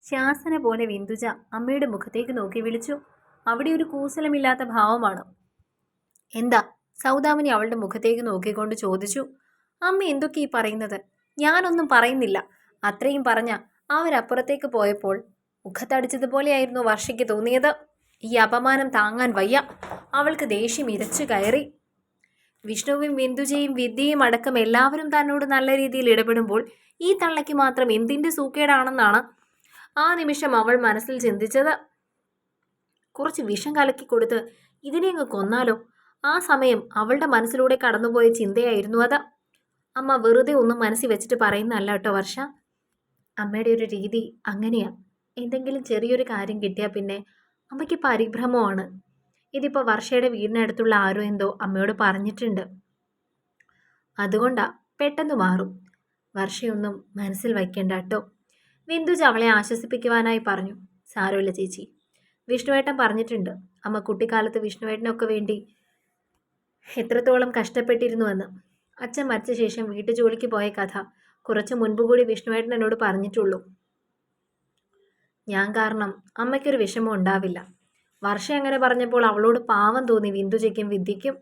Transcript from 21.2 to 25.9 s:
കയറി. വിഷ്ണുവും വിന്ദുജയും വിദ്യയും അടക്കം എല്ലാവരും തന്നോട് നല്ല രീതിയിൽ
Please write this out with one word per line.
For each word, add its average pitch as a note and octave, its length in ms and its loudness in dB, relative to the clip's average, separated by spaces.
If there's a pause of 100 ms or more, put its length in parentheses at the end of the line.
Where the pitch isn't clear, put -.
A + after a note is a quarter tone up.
കയറി. G#3+ 400 0 (1000)
വിഷ്ണുവും C#4+ 520 -2
വിന്ദുജയും C4+ 580 -2
വിദ്യയും B3+ 500 0
അടക്കം A#3+ 360 2
എല്ലാവരും C4+ 500 2
തന്നോട് C#4+ 360 2
നല്ല C4+ 320 2
രീതിയിൽ C4 320 0